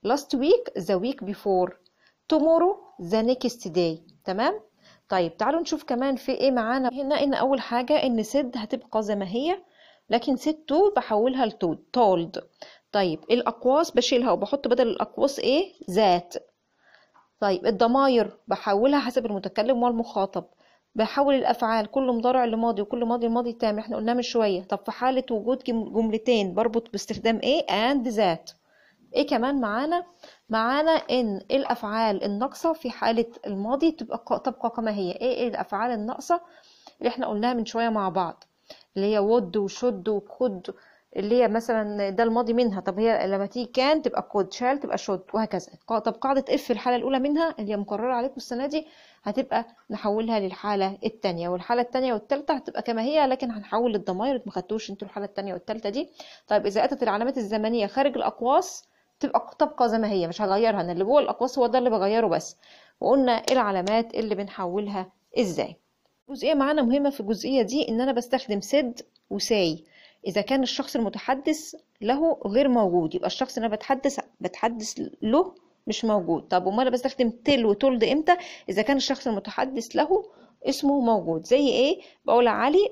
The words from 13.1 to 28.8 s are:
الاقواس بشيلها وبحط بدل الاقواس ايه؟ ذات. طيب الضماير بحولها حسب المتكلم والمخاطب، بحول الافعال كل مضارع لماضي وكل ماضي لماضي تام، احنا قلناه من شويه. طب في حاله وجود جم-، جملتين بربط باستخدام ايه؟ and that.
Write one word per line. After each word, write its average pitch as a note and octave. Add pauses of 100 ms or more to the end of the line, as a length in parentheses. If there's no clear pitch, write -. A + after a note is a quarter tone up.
الاقواس B3
بشيلها A#3+
وبحط A#3
بدل B3+
الاقواس A3+
ايه؟ D#4 (160)
ذات. F3+ (1080)
طيب G3
الضماير A#3 (100)
بحولها A3
حسب B3
المتكلم G#3+
والمخاطب، A3+ (500)
بحول C4+
الافعال A3+
كل C4+
مضارع B3
لماضي A3+
وكل A#3
ماضي A#3
لماضي A#3
تام، A3
احنا A3
قلناه A3
من B3
شويه. G#3+
طب G3
في A3+
حاله B3+
وجود A#3
جم-، A3+
جملتين A3
بربط A3+
باستخدام G#3+
ايه؟ C#4+
and A#3
that. G3+ (640)